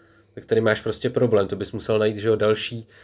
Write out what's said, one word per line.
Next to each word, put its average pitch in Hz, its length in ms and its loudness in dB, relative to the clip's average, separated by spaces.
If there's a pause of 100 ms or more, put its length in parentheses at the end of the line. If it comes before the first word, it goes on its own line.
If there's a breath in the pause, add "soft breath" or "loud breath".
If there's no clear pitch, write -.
(360 soft breath)
tak - 100 -16
tady 110 160 2
máš 110 200 2
prostě 110 280 -4
problém, 101 380 2
to 101 80 -6
bys 98 160 -8
musel 107 280 -2
najít, 107 180 0
že 104 100 -4
jo, 110 80 4
další 110 520 -2 (160 soft breath)